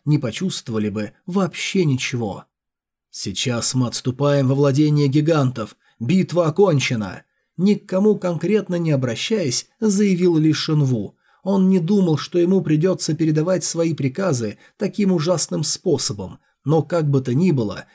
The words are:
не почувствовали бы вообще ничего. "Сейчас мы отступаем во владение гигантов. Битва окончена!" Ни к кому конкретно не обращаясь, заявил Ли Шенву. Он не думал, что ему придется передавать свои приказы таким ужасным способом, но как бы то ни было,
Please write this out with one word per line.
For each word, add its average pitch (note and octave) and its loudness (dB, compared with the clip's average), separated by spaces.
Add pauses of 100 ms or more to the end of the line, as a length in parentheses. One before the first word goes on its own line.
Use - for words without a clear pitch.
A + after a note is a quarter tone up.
не D3 2
почувствовали A2 -4
бы G#2 -6 (120)
вообще F#3 -2
ничего. B2 -4 (680)
"Сейчас - -4
мы B2+ 2
отступаем C3+ 0
во C3+ 2
владение D3 4
гигантов. C#3 0 (240)
Битва E3 2
окончена!" C3 0 (340)
Ни G3 4
к - -4
кому G3 2
конкретно F3+ -2
не E3+ -2
обращаясь, C#3 -2 (100)
заявил F#3+ 2
Ли D#3 4
Шенву. C3 -2 (280)
Он F#3+ 2
не F#3+ 4
думал, F3 2
что - -2
ему F#3 2
придется D#3+ 0
передавать D#3+ 0
свои E3 -2
приказы C3 -4 (180)
таким F#3+ 0
ужасным E3+ -2
способом, A#2 -4 (240)
но D#3 2
как D#3+ -2
бы C#3 2
то C3 -4
ни E3 2
было, G#2+ -2 (100)